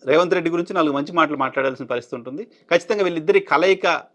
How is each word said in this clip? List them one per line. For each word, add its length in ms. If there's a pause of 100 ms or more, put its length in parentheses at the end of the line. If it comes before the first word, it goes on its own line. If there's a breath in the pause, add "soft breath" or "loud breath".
రేవంత్ 280
రెడ్డి 160
గురించి 240
నాలుగు 200
మంచి 180
మాటలు 240
మాట్లాడాల్సిన 500
పరిస్థితి 300
ఉంటుంది. 280
ఖచ్చితంగా 600
వీళ్ళిద్దరి 360
కలయిక 640 (120)